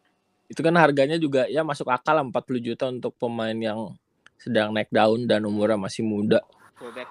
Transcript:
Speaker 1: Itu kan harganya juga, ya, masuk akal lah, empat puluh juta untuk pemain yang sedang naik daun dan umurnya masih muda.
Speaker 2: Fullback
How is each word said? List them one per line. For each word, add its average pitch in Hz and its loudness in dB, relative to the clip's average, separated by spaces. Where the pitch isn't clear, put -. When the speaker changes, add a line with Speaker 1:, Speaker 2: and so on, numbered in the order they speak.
Speaker 1:
Itu 135 -4
kan 165 4
harganya 143 6
juga, 135 2
ya, 131 -2
masuk 143 -2
akal 156 2
lah, 139 0
empat 120 -4
puluh 127 -6
juta 117 -6
untuk 123 -8
pemain 113 -4
yang 110 -6
sedang 110 -2
naik 107 -2
daun 113 2
dan 107 2
umurnya 104 0
masih 98 -6
muda. 107 0
Speaker 2:
Fullback 123 -14